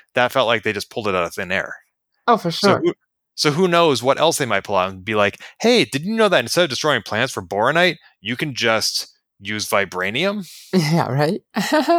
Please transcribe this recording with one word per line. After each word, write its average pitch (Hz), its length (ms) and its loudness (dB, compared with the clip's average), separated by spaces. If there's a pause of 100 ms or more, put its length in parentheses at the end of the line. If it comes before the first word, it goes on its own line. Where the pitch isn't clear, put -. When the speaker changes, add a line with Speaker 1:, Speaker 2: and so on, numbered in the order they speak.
(160)
Speaker 1:
that 123 160 2
felt 127 160 2
like 113 160 0
they 107 100 -2
just 98 180 -8
pulled 107 160 -6
it 98 80 0
out 90 80 0
of 85 100 -6
thin 92 180 -10
air. - 240 -4 (520)
Speaker 2:
Oh, 233 100 4
for 175 140 -6
Speaker 1:
So 202 180 -2
Speaker 2:
sure. 180 100 2
Speaker 1:
who, - 140 -2 (420)
so 151 160 0
who 180 160 2
knows 170 340 4
what 131 180 2
else 156 180 2
they 143 80 -2
might 101 180 0
pull 101 120 -4
out 92 160 2
and 92 140 -14
be 110 100 -2
like, 101 240 2 (200)
"Hey, 220 260 4
did 139 180 -4
you 214 120 -4
know 220 140 4
that 170 100 4
instead 123 240 0
of 165 60 0
destroying 131 340 -2
planets 117 300 -2
for 110 100 -6
boronite, 135 540 0 (240)
you 123 140 -6
can 151 200 -6
just 113 520 0 (320)
use 104 280 -8
vibranium?" 113 800 -2 (140)
Speaker 2:
<laughs> - 120 -8
Yeah, 156 380 2
right? 147 360 -2
<laughs> - 80 -20 (440)